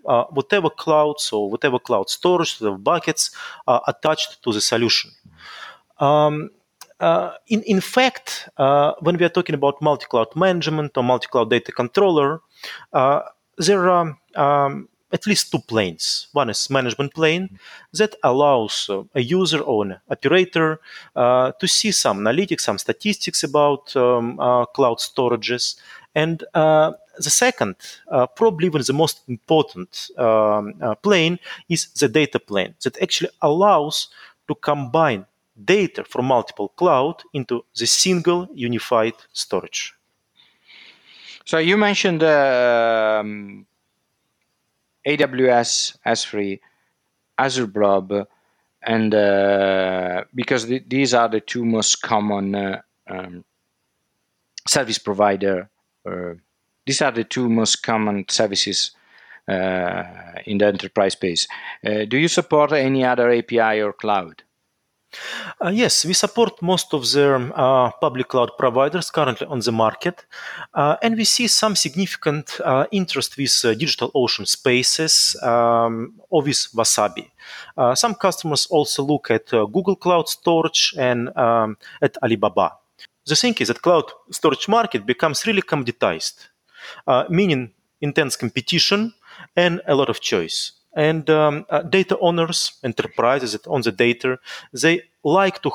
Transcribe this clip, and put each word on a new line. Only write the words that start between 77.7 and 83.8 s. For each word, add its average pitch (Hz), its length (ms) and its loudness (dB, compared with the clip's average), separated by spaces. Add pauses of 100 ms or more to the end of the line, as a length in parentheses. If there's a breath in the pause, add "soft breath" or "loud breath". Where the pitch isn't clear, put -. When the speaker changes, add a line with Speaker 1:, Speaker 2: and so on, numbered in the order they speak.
Speaker 1:
Uh, 127 180 2
some 220 220 0
customers 165 520 -2
also 147 360 0
look 143 260 -2
at, 113 240 0
uh, 110 120 2
Google 180 320 -2
Cloud 175 320 0
Storage - 680 0
and, 123 400 -2
um, 117 400 0 (240 loud breath)
at 139 220 0
Alibaba. 104 540 0 (480 loud breath)
The 151 100 -2
thing 240 240 0
is 104 80 -2
that 117 140 -4